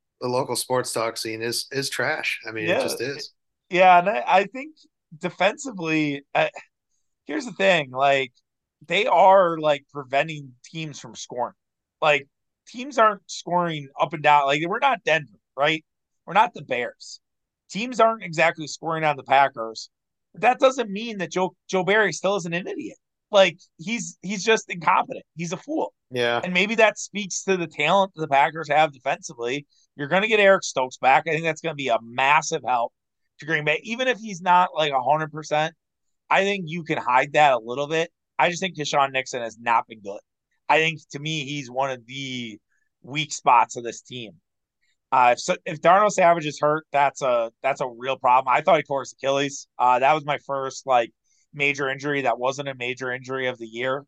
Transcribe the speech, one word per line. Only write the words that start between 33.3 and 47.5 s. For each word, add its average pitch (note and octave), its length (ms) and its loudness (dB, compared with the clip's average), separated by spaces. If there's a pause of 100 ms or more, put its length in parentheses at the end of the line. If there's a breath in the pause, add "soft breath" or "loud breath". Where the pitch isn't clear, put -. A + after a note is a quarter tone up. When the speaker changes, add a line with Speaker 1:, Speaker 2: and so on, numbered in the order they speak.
Speaker 2:
to D3+ 60 -18
Green D#3 180 -4
Bay. D3+ 200 0
Even A#3 240 -4
if A#3+ 100 0
he's G3+ 240 -12
not, F3+ 340 4
like, D3+ 160 0
a C3+ 100 0
hundred D3+ 300 0
percent, D#3 420 -4 (560)
I F3 140 4
think G3 240 -2
you E3 160 -8
can D3+ 140 -4
hide B2+ 360 0
that D3+ 200 6
a A#2+ 60 0
little B2 280 -6
bit. D#3+ 240 -2 (280)
I D#3+ 100 4
just E3+ 120 -6
think F3+ 140 -6
Keisean C#3+ 360 -2
Nixon C3 320 -6
has A2+ 160 -12
not A#2 280 0
been A2+ 140 -20
good. G2+ 180 -12 (480)
I D3+ 120 4
think, D#3+ 220 -2 (100)
to D3 80 -12
me, D3+ 260 -6
he's C#3 240 -8
one C3 220 -4
of B2 160 -10
the B2+ 500 -10 (460)
weak D3 280 -8
spots A#2+ 440 2
of B2 80 -10
this A2+ 180 -10
team. A#2+ 300 -14 (800)
Uh, B2 220 6
if A#2 60 -2
so, F3+ 160 -4 (100)
if E3+ 140 -8
Darnell G3 300 6
Savage E3+ 380 4
is C#3+ 120 -8
hurt, D3+ 320 0
that's C#3+ 300 0
a, A#2+ 300 0 (100)